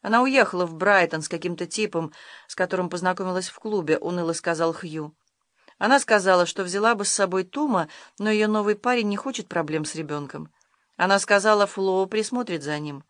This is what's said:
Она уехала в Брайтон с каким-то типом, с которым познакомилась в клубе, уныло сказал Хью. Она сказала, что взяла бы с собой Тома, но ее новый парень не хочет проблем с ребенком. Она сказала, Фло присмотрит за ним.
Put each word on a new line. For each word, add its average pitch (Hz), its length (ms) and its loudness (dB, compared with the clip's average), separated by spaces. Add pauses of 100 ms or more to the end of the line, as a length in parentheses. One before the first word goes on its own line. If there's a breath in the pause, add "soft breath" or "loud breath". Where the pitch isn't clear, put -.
Она 233 200 2
уехала 240 440 2
в 165 100 -10
Брайтон 170 480 2
с - 60 -10
каким-то 175 360 -6
типом, 170 480 -4 (340 loud breath)
с - 80 -14
которым 180 340 -2
познакомилась 180 600 -2
в - 80 -18
клубе, 170 400 0
уныло 170 360 -2
сказал 165 400 0
Хью. 156 420 -10 (640 soft breath)
Она 247 200 4
сказала, 185 460 4
что 190 180 -6
взяла 202 300 2
бы 202 120 -2
с - 60 -2
собой 185 320 0
Тома, 220 460 -2 (300 loud breath)
но 208 100 0
ее 214 180 4
новый 208 280 2
парень 233 340 0
не 202 80 -2
хочет 254 300 -8
проблем 156 360 -2
с - 120 -8
ребенком. 151 560 -8 (440)
Она 196 240 2
сказала, 202 460 4
Фло 190 400 0
присмотрит 214 580 -4
за 151 160 -4
ним. 143 300 -10